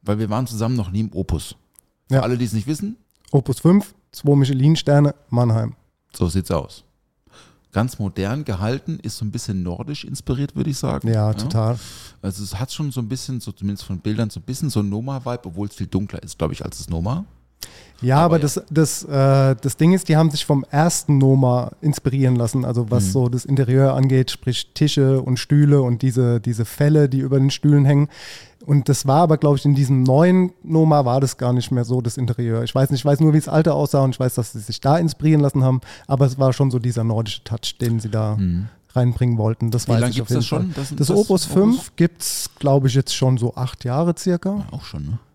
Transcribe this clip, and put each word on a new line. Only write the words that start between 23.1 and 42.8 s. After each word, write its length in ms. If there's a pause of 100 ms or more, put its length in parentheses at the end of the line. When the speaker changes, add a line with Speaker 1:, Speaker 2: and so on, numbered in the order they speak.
Speaker 2:
so 160
das 160
Interieur 500
angeht, 380
sprich 420
Tische 480
und 160
Stühle 440
und 200
diese, 380
diese 240
Felle, 440
die 120
über 180
den 140
Stühlen 320
hängen. 240 (580)
Und 220
das 180
war 140
aber, 180
glaub 180
ich, 80
in 120
diesem 260
neuen 500 (120)
Noma 400
war 160
das 160
gar 160
nicht 180
mehr 140
so, 160
das 160
Interieur. 480
Ich 100
weiß 160
nicht, 120
ich 20
weiß 160
nur, 140
wie 40
das 100
alte 240
aussah 300
und 80
ich 100
weiß, 140
dass 180
sie 80
sich 200
da 180
inspirieren 420
lassen 220
haben, 180 (280)
aber 180
es 120
war 140
schon 200
so 80
dieser 240
nordische 400
Touch, 360
den 200
sie 80
da 280
Speaker 1:
Mhm. 320 (260)
Speaker 2:
reinbringen 440
wollten. 320
Das 160
Speaker 1:
Wie 60
Speaker 2:
weiß 80
Speaker 1:
lange 100
Speaker 2:
ich 60
Speaker 1:
gibt's 160
Speaker 2:
auf 20
jeden 60
Speaker 1:
das 60
schon, 260
Speaker 2:
Fall. 20
Speaker 1:
das, 160
Speaker 2:
Das 180
Speaker 1:
das 20
Speaker 2:
Opus 340
Speaker 1:
Opus? 80
Speaker 2:
fünf 420
gibt's, 640
glaub 260